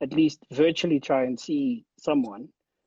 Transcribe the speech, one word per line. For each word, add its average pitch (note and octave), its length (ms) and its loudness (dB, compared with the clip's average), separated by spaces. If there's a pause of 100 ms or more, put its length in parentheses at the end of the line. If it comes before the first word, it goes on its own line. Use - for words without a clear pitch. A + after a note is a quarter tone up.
at C3+ 120 -6
least D3+ 380 2
virtually D#3+ 480 2
try C3+ 240 0
and B2+ 160 -2
see C3+ 460 -2 (140)
someone B2+ 500 -2 (380)